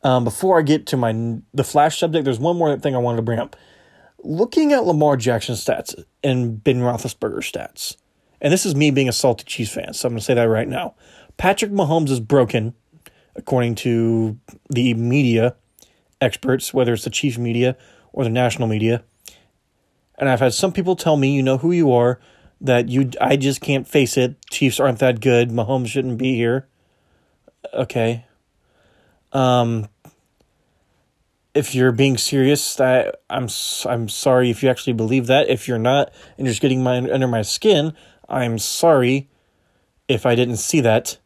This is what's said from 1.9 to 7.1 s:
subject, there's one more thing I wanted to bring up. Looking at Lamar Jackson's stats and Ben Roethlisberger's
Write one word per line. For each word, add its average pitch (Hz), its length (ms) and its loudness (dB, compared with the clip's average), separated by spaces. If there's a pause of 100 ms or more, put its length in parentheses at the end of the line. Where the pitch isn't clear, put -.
subject, 160 260 0
there's 127 160 -2
one 170 180 0
more 151 180 0
thing 135 180 -4
I 127 40 0
wanted 120 180 0
to 113 60 -2
bring 113 160 -2
up. - 180 -8 (680)
Looking 247 480 0
at 254 120 2
Lamar 151 320 2
Jackson's 117 480 -2
stats - 300 -4 (280)
and 120 400 -2
Ben 127 180 2
Roethlisberger's 123 680 -6